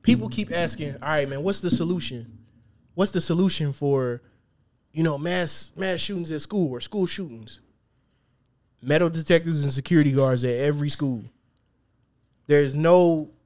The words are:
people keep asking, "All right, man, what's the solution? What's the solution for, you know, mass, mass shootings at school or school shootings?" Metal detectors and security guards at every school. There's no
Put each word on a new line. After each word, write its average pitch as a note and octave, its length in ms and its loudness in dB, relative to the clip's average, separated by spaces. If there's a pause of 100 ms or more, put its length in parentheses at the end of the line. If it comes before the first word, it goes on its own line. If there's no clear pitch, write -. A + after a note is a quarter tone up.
people A3+ 260 4
keep G3+ 240 -6
asking, D#3+ 440 -4
"All C#3 140 -8
right, D3 200 0
man, C#3 140 -8
what's G3 180 -2
the F3+ 80 -2
solution? D#3+ 680 -4 (560)
What's F#3+ 160 0
the F3 100 -2
solution E3 500 0
for, C3+ 500 -2 (680)
you D#3 120 -4
know, D3+ 140 0
mass, E3 600 -4
mass F#3 240 -4
shootings E3+ 300 -6
at D3+ 100 -6
school F3+ 300 -2
or A#2+ 100 -8
school G3 240 -2
shootings?" A#2+ 560 -10 (1200)
Metal D#3 280 2
detectors E3 540 0
and C#3 80 0
security D3 400 2
guards C3 320 2
at B2 120 0
every D3 340 -2
school. B2+ 340 -4 (1200)
There's C#3+ 280 4
no E3 540 4 (160)